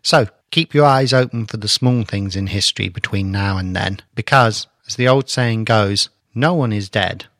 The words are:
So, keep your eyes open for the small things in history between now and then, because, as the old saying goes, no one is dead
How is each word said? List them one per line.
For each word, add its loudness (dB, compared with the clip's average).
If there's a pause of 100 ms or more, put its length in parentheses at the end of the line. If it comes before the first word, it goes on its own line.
So, 2 (220)
keep -2
your 6
eyes 4
open 0
for -10
the -6
small 2
things -4
in -4
history -2
between -4
now -2
and -4
then, -4 (140)
because, 2 (200)
as -10
the 2
old 2
saying -2
goes, 2 (240)
no 0
one 0
is -4
dead -4 (140)